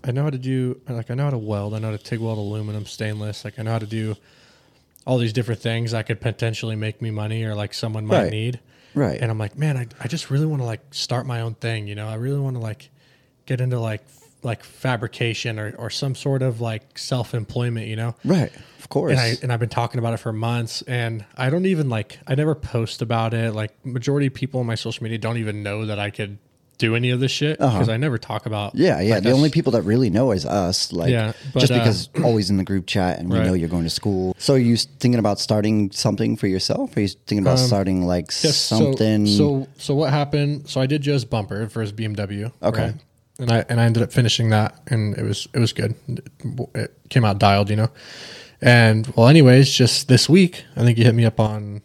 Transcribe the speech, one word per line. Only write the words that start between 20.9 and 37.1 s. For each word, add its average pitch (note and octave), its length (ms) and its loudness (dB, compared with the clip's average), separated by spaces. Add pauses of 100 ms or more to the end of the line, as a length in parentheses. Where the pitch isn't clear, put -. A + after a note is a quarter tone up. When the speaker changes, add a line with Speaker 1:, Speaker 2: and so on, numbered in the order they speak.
Speaker 1:
I B2+ 140 -2
don't F3+ 160 0
even, D#3 240 0
like, A2 380 -4
I C3+ 80 -2
never D3+ 200 0
post - 460 -6
about A2+ 320 -2
it. A2+ 220 -2
Like, G#2+ 180 -6 (140)
majority C#3 400 0
of C3+ 80 -2
people B2+ 260 -4
on A#2+ 60 -2
my A#2 80 -2
social - 280 -8
media A2+ 140 -4
don't A2+ 220 -4
even G#2 240 -6
know G#2 240 -4
that G#2 120 -4
I G2+ 120 -4
could G2+ 260 -10 (400)
do A2+ 200 2
any B2 140 0
of B2 100 0
this C3+ 100 0
shit D3 300 -2
Speaker 2:
Uh-huh. B2 180 2
Speaker 1:
'cause A2+ 100 2
I A2 100 0
never C3+ 200 -2
talk - 280 -8
about G#2 280 -4
Speaker 2:
Yeah, C3 260 2
yeah. G#2+ 140 4
Speaker 1:
like, F#2+ 80 0
Speaker 2:
The A2+ 80 4
only C3+ 180 6
Speaker 1:
that's - 60 -2
Speaker 2:
people D3+ 180 2
that A2 100 2
really A2 280 2
know A#2 220 2
is F#2+ 120 0
us, F2+ 480 -2
like, E2+ 200 0
Speaker 1:
Yeah, A2+ 200 0 (200)
but, C3 80 0
Speaker 2:
just C3 120 4
Speaker 1:
uh, A#2+ 60 2
Speaker 2:
because A2 300 0 (160)
always A2 260 2
in G2 60 2
the F#2+ 80 0
group F#2+ 240 -2
chat F2+ 320 0
and F2+ 100 -6
we G#2 80 2
Speaker 1:
Right. F2+ 80 2
Speaker 2:
know F#2 80 2
you're E2+ 140 0
going E2+ 160 -2
to E2 60 -2
school. F#2 500 -2
So C#3 140 2
are C3 40 6
you A#2 160 4
s-, - 140 -2 (100)
thinking A#2+ 220 2
about G#2 180 2
starting G#2+ 540 2
something A2+ 440 0
for G#2 120 -2
yourself? F#2+ 480 -2
Are A2 60 0
you G2 40 2
thinking - 400 -4